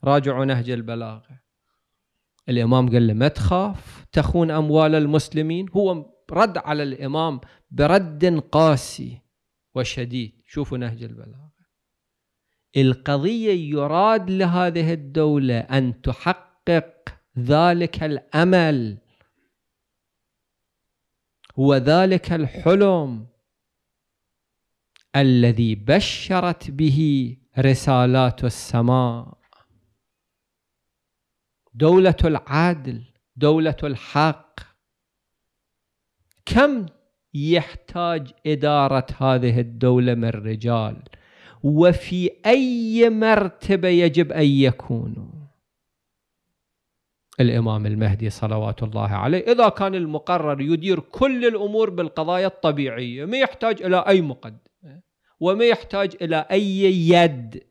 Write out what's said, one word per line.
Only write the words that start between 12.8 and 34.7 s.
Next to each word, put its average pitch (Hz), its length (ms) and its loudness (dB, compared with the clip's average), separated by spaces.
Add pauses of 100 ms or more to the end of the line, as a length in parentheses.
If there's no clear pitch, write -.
يراد 180 540 0
لهذه 175 640 0
الدولة 143 680 0
أن 127 440 -2
تحقق - 1040 -4 (300)
ذلك 165 640 0
الأمل 151 960 0 (2500)
وذلك 147 760 2
الحلم 160 920 0 (1900)
الذي 120 580 4
بشرت 175 960 -2
به 139 680 0 (220)
رسالات 127 880 2
السماء، 120 920 -2 (2250)
دولة 175 500 6
العدل، 143 800 -2 (320)
دولة 156 460 2
الحق. 147 800 -2 (1800)